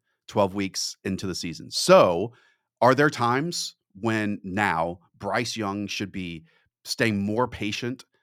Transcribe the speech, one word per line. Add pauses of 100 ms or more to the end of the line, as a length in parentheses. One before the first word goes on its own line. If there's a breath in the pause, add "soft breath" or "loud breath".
(280)
twelve
weeks
into
the
season.
So (480 soft breath)
are
there
times (260)
when
now (180)
Bryce
Young
should
be (400 soft breath)
staying
more
patient (200)